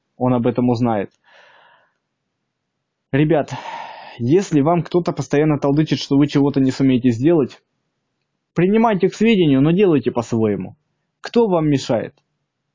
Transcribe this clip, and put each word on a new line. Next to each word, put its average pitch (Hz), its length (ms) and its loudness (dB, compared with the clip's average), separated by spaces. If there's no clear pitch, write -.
он 127 160 0
об 120 140 0
этом 123 220 0
узнает. 117 420 -2
Ребят, 151 400 0
если 151 420 0
вам 165 220 2
кто-то 175 300 -2
постоянно 147 460 0
толдычит, 147 400 0
что - 180 -2
вы 143 100 4
чего-то 143 340 0
не 135 100 2
сумеете 127 400 0
сделать, 131 520 0
принимайте 196 540 2
к 185 60 -8
сведению, 175 480 2
но 151 80 4
делайте 170 400 2
по-своему. 107 680 -4
Кто 233 260 0
вам 165 200 0
мешает? 135 460 -2